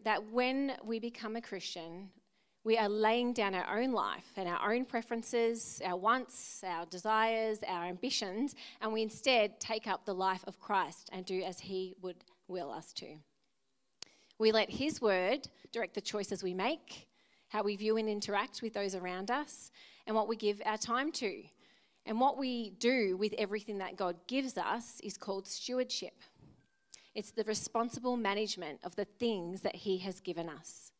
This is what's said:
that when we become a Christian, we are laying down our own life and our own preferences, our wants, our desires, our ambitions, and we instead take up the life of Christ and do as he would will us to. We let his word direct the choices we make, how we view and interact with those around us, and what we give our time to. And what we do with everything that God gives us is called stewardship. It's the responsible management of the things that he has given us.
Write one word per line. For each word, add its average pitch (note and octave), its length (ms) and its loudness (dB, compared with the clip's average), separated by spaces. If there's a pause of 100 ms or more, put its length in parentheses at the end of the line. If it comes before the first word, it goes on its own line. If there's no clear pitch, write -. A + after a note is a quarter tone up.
that G#3+ 260 0
when C4 540 2
we A3+ 160 -2
become A#3 340 -6
a A#3 80 -4
Christian, F3+ 680 -10 (520)
we A3 160 6
are G#3+ 100 4
laying A3+ 440 4
down G3 240 2
our F3+ 200 0
own B3+ 140 2
life G3 460 0
and F#3+ 120 -2
our F3+ 240 0
own B3+ 120 2
preferences, A#3 1000 0
our F3+ 120 0
wants, A#3+ 680 0
our E3+ 240 -2
desires, A3 800 2
our F3 200 -2
ambitions, G#3 680 -2 (280)
and A3 100 0
we A3 100 2
instead G#3+ 560 4
take A3 300 -4
up - 180 -4
the G3 80 -2
life F#3 320 0
of - 140 -10
Christ F3+ 520 -2
and F#3 120 -8
do F#3 180 -2
as F3 160 -6
he F#3 440 -6
would F3+ 200 -10 (240)
will F3 240 -6
us - 220 -10
to. - 240 -12 (1200)
We A3 140 8
let A3 180 4
his D4+ 300 0
word G#3 480 4 (240)
direct A3 220 -4
the G#3 60 -4
choices G3 440 -4
we F3+ 100 -2
make, A#3+ 540 -2 (400)
how G#3+ 140 0
we G#3 140 2
view G#3+ 220 2
and A3 100 2
interact G#3 540 0
with A3 100 -4
those G3+ 240 -2
around F3+ 340 -4
us, C#4+ 400 -2 (380)
and A3 80 2
what G#3+ 100 4
we A3+ 80 0
give G#3 320 0
our G#3+ 120 0
time B3+ 340 0
to. F#3 320 -4 (600)
And A3 140 -2
what C4+ 180 6
we B3 340 -2
do A3 460 4
with G3+ 220 0
everything G3+ 400 -2
that F#3+ 160 -6
God F3+ 220 0 (100)
gives C4 320 0
us G#3+ 460 -2
is G3+ 120 -6
called F#3+ 300 -6
stewardship. B3 680 -4 (1000)
It's G#3 160 -6
the A3 140 -2
responsible A#3 720 0
management G3+ 640 0
of F3 140 -10
the G#3 80 0
things F#3+ 560 -2
that - 160 -2
he F#3+ 220 0
has F#3 200 -6
given E3+ 300 -4
us. - 520 -10